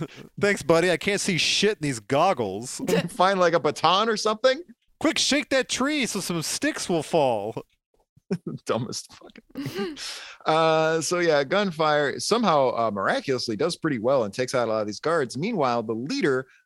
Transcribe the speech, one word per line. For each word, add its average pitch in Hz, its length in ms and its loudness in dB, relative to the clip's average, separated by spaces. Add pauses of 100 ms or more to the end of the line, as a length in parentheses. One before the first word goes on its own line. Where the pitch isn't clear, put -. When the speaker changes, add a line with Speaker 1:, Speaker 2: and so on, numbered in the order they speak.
(160)
Speaker 1:
<laughs> - 240 -20
"Thanks, 202 240 0
buddy. 165 260 4
I 170 80 2
can't 190 240 -2
see 185 160 0
shit 202 420 0
in - 40 -20
these 135 160 -2
goggles." 123 840 0 (140)
<laughs> 175 140 0
Speaker 2:
Find, 185 320 2
like, 175 120 4
a 170 60 4
baton 160 480 2
or 226 80 0
something? 220 460 0 (400)
Speaker 1:
"Quick, 320 160 0
shake 262 320 0
that 262 180 0
tree 277 380 -2
so 196 160 -4
some 170 200 -4
sticks - 460 -4
will 165 160 0
fall." 117 520 0 (760)
Speaker 2:
<laughs> - 340 -8
Dumbest 104 480 -4
fucking. 302 880 -10
<laughs> - 60 -10 (380)
Uh, 160 560 2
so 175 180 -2
yeah, 156 240 4
Gunfire 151 760 0
somehow, 170 560 2
uh, 117 140 0
miraculously 117 680 -2
does 170 200 0
pretty 143 240 -2
well 123 240 2
and 101 100 -6
takes 127 220 -4
out 120 120 2
a 110 40 -2
lot 110 80 0
of 104 80 -2
these 104 140 -12
guards. 151 360 -2
Meanwhile, 139 460 0
the 113 100 -4
leader, 135 540 -2 (180)